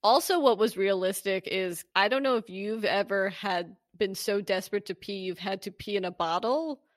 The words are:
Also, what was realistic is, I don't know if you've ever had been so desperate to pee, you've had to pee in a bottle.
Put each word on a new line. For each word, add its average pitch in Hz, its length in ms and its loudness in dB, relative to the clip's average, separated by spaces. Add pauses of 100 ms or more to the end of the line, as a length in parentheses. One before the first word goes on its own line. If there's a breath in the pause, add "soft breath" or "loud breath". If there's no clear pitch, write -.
Also, 330 340 6
what 254 180 6
was 214 200 2
realistic 190 720 0
is, 185 360 -2 (120)
I 196 100 6
don't 269 160 0
know 262 140 2
if 220 120 -4
you've 208 360 -4
ever 196 460 0
had 175 440 -4 (240)
been 196 160 0
so 202 260 -2
desperate 196 460 -2
to 185 80 -6
pee, 196 240 -8
you've 180 220 -6
had 190 220 -6
to 202 100 -10
pee 202 240 -6
in 190 80 -2
a 180 80 -4
bottle. 247 680 -2 (160)